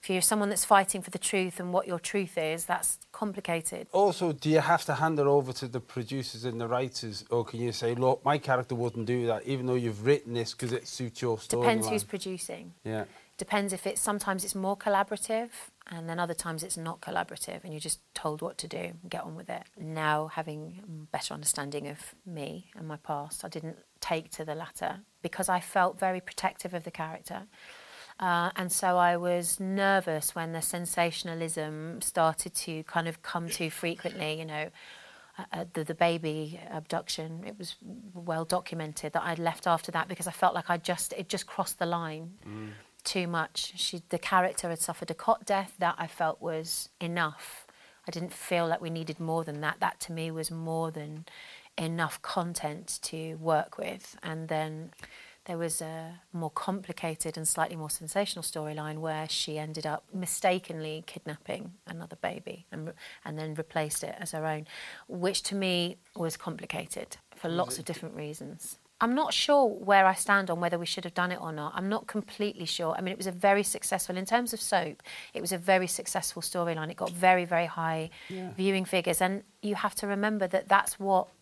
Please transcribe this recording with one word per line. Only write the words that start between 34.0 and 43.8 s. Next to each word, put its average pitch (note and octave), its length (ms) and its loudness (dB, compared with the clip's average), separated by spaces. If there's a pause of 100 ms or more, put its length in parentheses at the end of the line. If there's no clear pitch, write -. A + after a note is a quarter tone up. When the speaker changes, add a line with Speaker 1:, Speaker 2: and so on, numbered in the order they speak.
Speaker 1:
you D#3+ 60 -6
know, D#3 240 -4 (680)
uh, - 140 -10
uh, E3+ 220 -4
the, D#3+ 100 -2
the D#3 100 -4
baby D#3+ 640 2 (120)
abduction. D#3+ 760 -6
It G#3 120 -10
was F3 180 -8 (380)
well E3+ 320 -2
documented D#3+ 680 -2
that E3 100 0
I'd E3+ 160 -2
left E3+ 280 0
after E3+ 240 2
that E3 160 0
because F3+ 200 -4
I E3+ 40 -4
felt - 240 4
like E3+ 140 -4
I F3 80 4
just, - 360 -2
it F#3 140 -6
just - 180 -4
crossed - 340 -2
the F3+ 60 2
line. E3+ 520 -2 (100)
Speaker 2:
Mm. G#2+ 240 -8 (340)
Speaker 1:
Too F3+ 220 0
much. E3 500 -2
She, - 320 -4